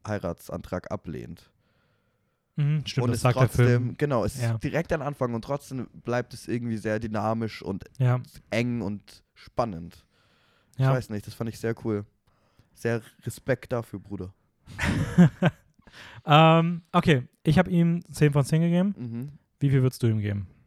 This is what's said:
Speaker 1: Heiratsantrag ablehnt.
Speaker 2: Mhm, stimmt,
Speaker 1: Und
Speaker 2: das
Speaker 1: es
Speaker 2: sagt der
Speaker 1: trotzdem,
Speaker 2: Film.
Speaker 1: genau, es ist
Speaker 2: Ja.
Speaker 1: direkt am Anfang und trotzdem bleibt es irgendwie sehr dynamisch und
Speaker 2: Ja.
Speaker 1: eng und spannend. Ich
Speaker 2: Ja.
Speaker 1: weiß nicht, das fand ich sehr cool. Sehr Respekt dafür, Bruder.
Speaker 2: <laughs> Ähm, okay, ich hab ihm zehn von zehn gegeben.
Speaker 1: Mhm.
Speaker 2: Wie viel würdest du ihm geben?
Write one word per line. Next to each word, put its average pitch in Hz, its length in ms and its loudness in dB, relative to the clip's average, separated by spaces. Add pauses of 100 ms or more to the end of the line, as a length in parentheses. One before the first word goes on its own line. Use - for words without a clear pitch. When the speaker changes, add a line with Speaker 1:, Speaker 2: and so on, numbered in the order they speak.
Speaker 1:
Heiratsantrag 92 800 -8
ablehnt. 80 600 -12 (1040)
Speaker 2:
Mhm, 147 300 0
stimmt, - 180 -2
Speaker 1:
Und 120 60 2
Speaker 2:
das 123 80 0
Speaker 1:
es - 60 -4
Speaker 2:
sagt 123 120 4
der 127 120 4
Speaker 1:
trotzdem, - 180 2
Speaker 2:
Film. 120 320 2
Speaker 1:
genau, 135 260 0
es 107 120 -4
ist 120 80 -4
Speaker 2:
Ja. 117 160 -2
Speaker 1:
direkt 156 340 -4
am 156 80 -2
Anfang 131 320 -4
und 113 100 -6
trotzdem 135 460 -8 (160)
bleibt 120 280 -4
es - 140 -16
irgendwie 117 300 -4
sehr 107 220 -2
dynamisch 110 640 -4
und 95 220 -8 (140)
Speaker 2:
Ja. 127 240 2 (280)
Speaker 1:
eng 120 320 -2
und 101 420 -10 (100)
spannend. - 720 -8 (720)
Ich - 40 -12
Speaker 2:
Ja. 135 120 4
Speaker 1:
weiß 127 160 -4
nicht, 104 180 -8
das - 60 -16
fand 113 160 -8
ich - 100 -14
sehr 113 160 -2 (100)
cool. 107 200 -2 (680)
Sehr 117 280 -4 (240)
Respekt - 480 -6
dafür, 110 260 -8
Bruder. 92 340 -12 (340)
Speaker 2:
<laughs> - 880 2 (720)
Ähm, 165 560 6 (100)
okay, 160 360 2 (160)
ich 160 140 4
hab 180 120 4
ihm 170 320 2 (100)
zehn 147 220 4
von 143 100 4
zehn 160 180 0
gegeben. 175 360 2
Speaker 1:
Mhm. 120 340 -8 (280)
Speaker 2:
Wie 139 100 2
viel 135 120 4
würdest 127 220 0
du 117 40 4
ihm 110 120 2
geben? 101 280 -4 (200)